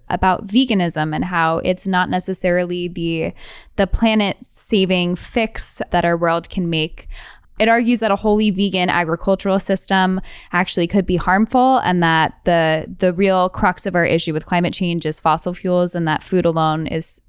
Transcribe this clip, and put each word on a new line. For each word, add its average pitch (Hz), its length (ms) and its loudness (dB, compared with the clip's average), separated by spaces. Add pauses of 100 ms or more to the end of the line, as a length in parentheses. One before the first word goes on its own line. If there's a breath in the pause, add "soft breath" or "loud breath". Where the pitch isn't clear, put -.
about - 380 0
veganism 190 680 2
and 160 120 -2
how 165 400 0
it's 185 240 -2
not 185 220 0
necessarily 180 760 -2
the, 165 460 -4 (420 loud breath)
the 190 140 2
planet-saving 190 1300 0
fix - 760 -6
that 175 140 0
our 170 120 2
world 170 320 -2
can 175 220 -4
make. 160 380 -4 (500 loud breath)
It 220 100 2
argues 233 320 2
that 220 100 0
a 202 60 2
wholly 214 340 2
vegan 185 380 0
agricultural 185 720 0
system 190 640 0 (280 loud breath)
actually 180 360 0
could 196 180 2
be 180 120 0
harmful, 220 680 2
and 180 180 2
that 160 300 2 (140)
the, 160 400 2 (140)
the 180 120 4
real 185 380 2
crux - 340 -2
of 185 100 -4
our 170 120 4
issue 170 260 0
with 151 140 -4
climate 175 260 0
change 170 320 -2
is 156 160 -6
fossil 165 320 0
fuels, 180 420 0
and 170 140 -2
that 156 140 -2
food 180 240 0
alone 160 400 0
is - 420 -8